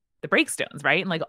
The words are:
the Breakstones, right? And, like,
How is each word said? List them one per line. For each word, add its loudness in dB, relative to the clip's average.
the -10
Breakstones, -2
right? 4
And, -2
like, -2